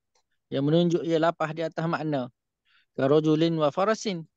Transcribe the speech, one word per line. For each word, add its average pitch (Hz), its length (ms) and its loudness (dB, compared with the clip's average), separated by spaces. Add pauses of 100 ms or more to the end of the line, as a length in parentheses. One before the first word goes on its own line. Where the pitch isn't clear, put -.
(480)
yang 139 160 -2
menunjuk 165 400 2
ia 165 160 0
lapah 160 340 -2
di 160 80 -6
atas 160 240 -6
makna. 151 400 -2 (680)
Ka 131 120 0
rajulin 156 480 2
wa 156 160 0
farasin. 196 520 -2 (140)